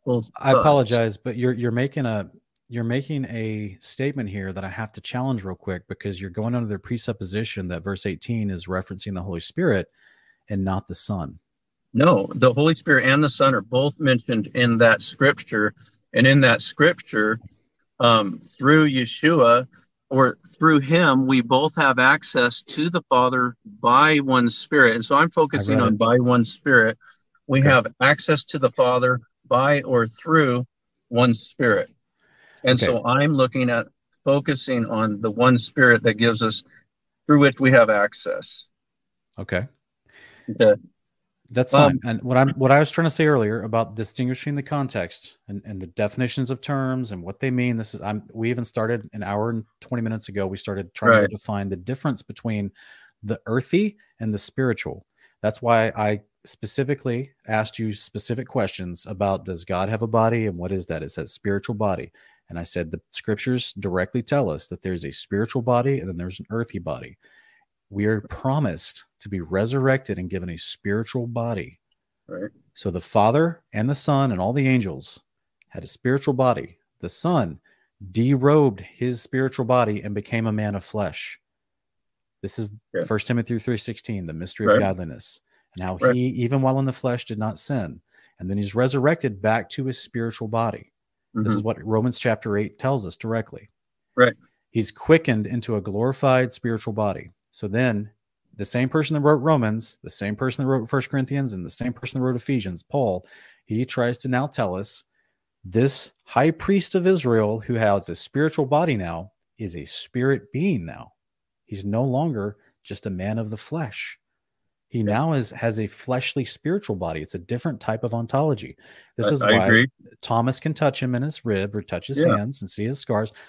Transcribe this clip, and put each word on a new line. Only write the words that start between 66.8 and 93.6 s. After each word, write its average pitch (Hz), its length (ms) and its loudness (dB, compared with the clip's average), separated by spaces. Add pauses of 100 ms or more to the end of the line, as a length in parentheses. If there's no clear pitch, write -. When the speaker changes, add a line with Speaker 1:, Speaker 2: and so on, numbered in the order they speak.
Speaker 2:
We 101 160 -2
are 107 160 0
promised - 800 -4 (160)
to - 80 -16
be 98 120 -6
resurrected 123 800 0
and 90 100 -6
given 90 220 -8
a 85 80 -10
spiritual 113 680 -6
body. 117 540 -6 (460)
Speaker 1:
Right. 90 240 -12 (240)
Speaker 2:
So - 160 -6
the 90 100 -6
Father 139 640 2 (100)
and 110 160 -2
the 143 60 0
Son 139 380 0
and 92 80 -2
all 98 120 0
the 135 140 0
angels 98 560 -2 (460)
had - 160 -16
a - 20 -14
spiritual 135 480 0
body. 123 440 0 (220)
The 92 80 -8
Son 127 520 -2 (520)
derobed 131 680 4
his 123 420 -6
spiritual 131 420 -4
body 113 380 2
and 101 120 -8
became 110 320 -4
a 110 60 0
man 107 220 -2
of 98 100 -8
flesh. - 560 -8 (1000)
This - 160 -10
is 107 120 -6 (220)
Speaker 1:
Yeah. 87 140 -4
Speaker 2:
First 107 200 -2
Timothy 120 320 -2
three 117 200 -4
sixteen, 104 480 -10
the 80 60 -10
mystery 92 340 -6
of 101 60 6
Speaker 1:
Right. 107 80 6
Speaker 2:
godliness, 92 600 -6 (340)
and 90 80 -12
how 92 160 -6
Speaker 1:
Right. 123 160 2
Speaker 2:
he, 123 140 0
even 123 340 -2
while 131 180 2
in 135 60 0
the 131 60 -2
flesh, 123 340 -4
did 107 120 -8
not 107 200 -4
sin. 101 420 -6 (380)
And 92 120 -8
then 101 80 -2
he's 101 160 -4
resurrected 127 640 0
back 110 300 0
to 135 140 -6
his 127 140 -6
spiritual 117 500 -8
body. 113 440 -4 (420)
This 110 180 0
is 104 80 0
Speaker 1:
Mm-hmm. 104 60 -4
Speaker 2:
what 110 180 -4
Romans 110 340 0
chapter 110 380 -2
eight 104 220 -4
tells 131 280 -2
us 85 100 -10
directly. - 540 -8 (460)